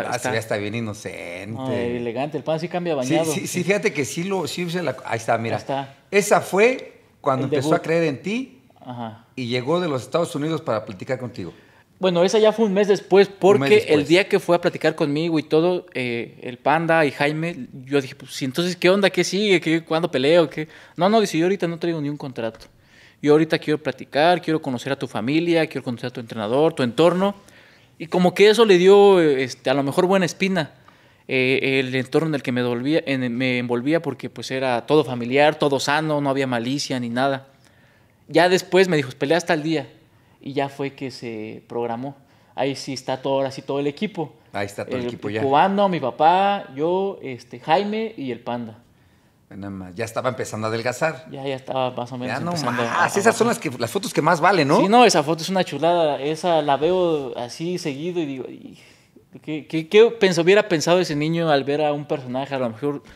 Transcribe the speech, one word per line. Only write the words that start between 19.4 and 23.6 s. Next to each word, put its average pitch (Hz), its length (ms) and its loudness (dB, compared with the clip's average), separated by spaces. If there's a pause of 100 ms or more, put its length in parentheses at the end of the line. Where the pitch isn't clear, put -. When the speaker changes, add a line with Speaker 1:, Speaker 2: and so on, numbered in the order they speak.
Speaker 2:
¿Qué, 160 240 0
cuándo 160 260 -2
peleo? 147 380 4
¿Qué? 156 180 -8 (300)
No, 180 140 2
no, 220 100 4
dice, 190 160 -2
yo 160 80 2
ahorita 185 240 0
no 170 100 -8
traigo 165 220 -4
ni 143 80 -4
un 147 80 -6
contrato. 123 440 -10 (600)
Yo 147 120 4
ahorita 156 260 4
quiero 151 240 -2